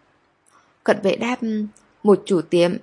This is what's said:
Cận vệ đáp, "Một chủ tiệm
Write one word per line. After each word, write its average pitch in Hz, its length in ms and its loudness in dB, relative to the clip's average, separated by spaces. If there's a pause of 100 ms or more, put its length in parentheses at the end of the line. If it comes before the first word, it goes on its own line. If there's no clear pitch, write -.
(840)
Cận 175 180 0
vệ 196 140 0
đáp, 240 200 -4 (680)
"Một 202 240 4
chủ 180 140 0
tiệm 175 420 0